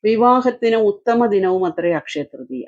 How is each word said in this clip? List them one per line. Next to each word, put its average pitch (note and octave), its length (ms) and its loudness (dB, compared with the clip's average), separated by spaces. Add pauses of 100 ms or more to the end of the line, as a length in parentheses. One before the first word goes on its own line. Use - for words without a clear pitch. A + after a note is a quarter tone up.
വിവാഹത്തിന് A#3+ 720 2
ഉത്തമ A3+ 500 0
ദിനവും F#3 400 0
അത്രേ E3+ 260 -2
അക്ഷയ D3 300 -6
തൃതീയ. C3 460 -12